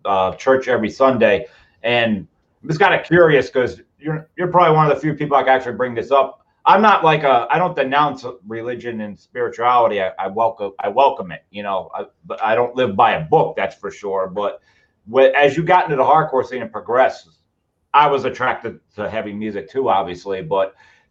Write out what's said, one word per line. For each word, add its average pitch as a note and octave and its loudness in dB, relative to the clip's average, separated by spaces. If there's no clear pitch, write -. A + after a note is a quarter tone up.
uh, F#2+ 0
church C3 0
every A2 0
Sunday. A2+ 2
And A#2 -2
I'm C3+ -12
just D#3 -4
kinda F3+ 2
curious D#3+ 4
'cause B2 -2
you're, D#3 -8
you're F3 -2
probably E3+ 4
one D#3 4
of C#3 2
the C#3 -4
few D3+ -2
people C#3 -2
I C3 4
can C3 0
actually B2 -2
bring B2 -4
this A#2 -6
up. C3+ 2
I'm F#3 6
not G3 4
like D#3 2
a, - 2
I D3+ 2
don't F3 -2
denounce C#3 0
religion A2+ -10
and G#2 -12
spirituality. A#2 0
I, F#2+ -4
I F#2+ -6
welcome, G#2 -4
I G#2 -4
welcome A#2 0
it, - -16
you G2+ -14
know, G2 -8
I, - -10
but F#2 -10
I A2 0
don't A#2+ -2
live A#2+ -2
by A2+ 4
a E2 -6
book, D3+ 0
that's G2 -6
for - -10
sure. F#2+ -6
But G2 -6
wh-, C3 6
as C#3+ 2
you E3+ -2
got F3+ 4
into D#3 -4
the B2+ 0
hardcore C3+ 2
scene B2 -10
and A2 -12
progressed, A#2 -2
I D3 6
was C#3 0
attracted A#2 -6
to G#2 -6
heavy G#2 -8
music G2+ -8
too, C3 -4
obviously. F#2+ -4
But F#2+ -4